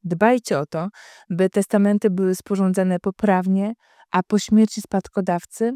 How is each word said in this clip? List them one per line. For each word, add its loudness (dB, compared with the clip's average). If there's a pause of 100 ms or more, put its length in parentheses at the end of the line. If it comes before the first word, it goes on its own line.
Dbajcie 0
o -4
to, -6 (400)
by 0
testamenty 2
były 0
sporządzane -2
poprawnie, 0 (380)
a 0
po 0
śmierci 2
spadkodawcy -4